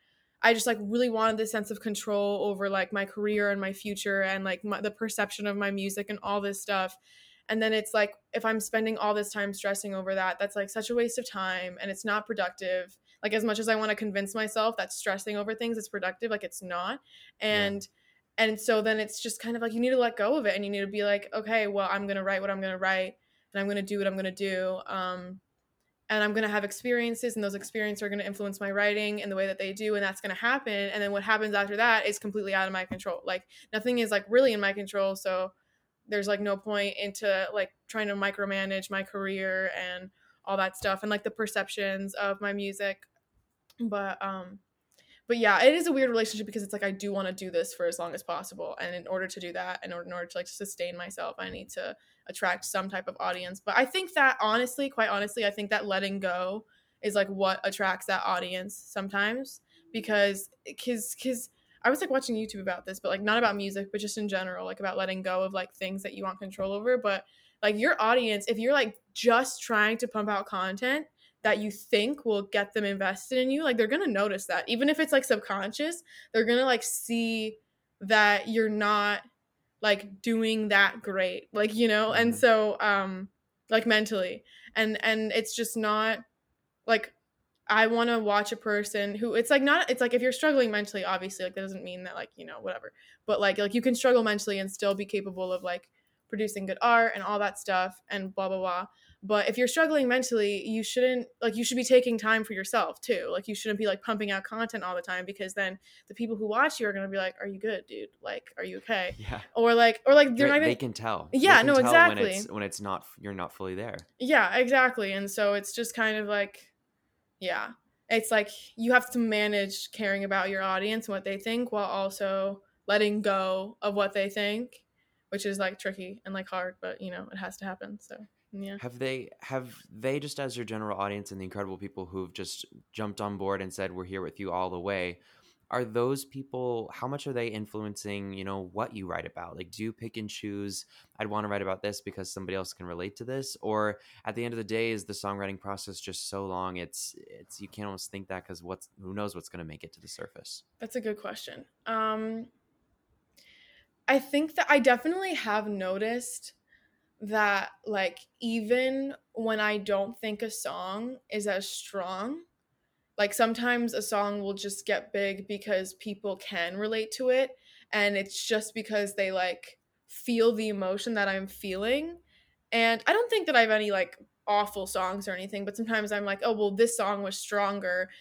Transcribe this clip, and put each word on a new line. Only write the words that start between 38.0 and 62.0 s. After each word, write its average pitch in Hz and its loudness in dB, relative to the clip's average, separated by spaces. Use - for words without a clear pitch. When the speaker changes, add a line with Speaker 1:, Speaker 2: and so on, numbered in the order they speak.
Speaker 1:
to 202 -2
micromanage 196 -2
my 196 -2
career 190 -4
and 180 -8
all 196 -2
that 190 0
stuff 196 -2
and, 214 -2
like, 208 0
the 214 -4
perceptions 196 -4
of 196 -2
my 202 -2
music. 196 -4
But, 202 -4
um, 190 -8
but 240 2
yeah, 208 6
it 277 10
is 339 2
a 339 4
weird 262 4
relationship 220 0
because 208 -6
it's 196 -8
like, 202 -4
I 196 0
do 202 -6
wanna 190 -2
do 190 -10
this 170 -2
for 175 -4
as 170 -2
long 170 -6
as - -10
possible. 170 -8
And 175 -6
in 175 -10
order 185 -4
to 185 -12
do 175 -10
that, 180 -6
in 180 -10
order, 175 -10
in 180 -12
order 175 -8
to, 175 -10
like, 180 -8
sustain 175 -8
myself, 175 -10
I 185 -8
need 185 -14
to - -8
attract - -2
some 190 -4
type 196 -8
of 190 -8
audience. 180 -4
But 202 -2
I 254 6
think 359 -2
that 269 6
honestly, 240 2
quite 220 2
honestly, 208 -2
I 202 4
think 202 -6
that 208 2
letting 196 -2
go 185 -2
is, 208 -2
like, 196 4
what 190 2
attracts 190 0
that 190 0
audience 185 -2
sometimes. 202 -4
Because, 202 2
'cause, 233 -4
'cause 247 -4
I 240 4
was, 285 2